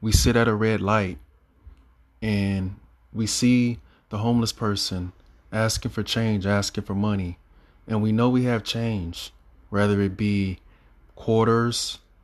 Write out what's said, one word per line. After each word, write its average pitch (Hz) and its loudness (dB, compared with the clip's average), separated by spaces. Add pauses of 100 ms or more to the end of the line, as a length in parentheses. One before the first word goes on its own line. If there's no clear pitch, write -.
we 107 0
sit 120 4
at 117 4
a 110 2
red 107 0
light 98 0 (1040)
and 98 -2 (360)
we 107 -4
see 120 2 (300)
the 110 -6
homeless 117 0
person 95 -4 (400)
asking 110 -2
for 110 -6
change, 107 -2
asking 101 -2
for 101 -6
money. 98 -2 (480)
And 107 -2
we 110 2
know 117 4
we 127 2
have 120 0
change, 107 -4 (360)
whether 101 2
it 98 0
be 98 0 (560)
quarters, 117 0 (260)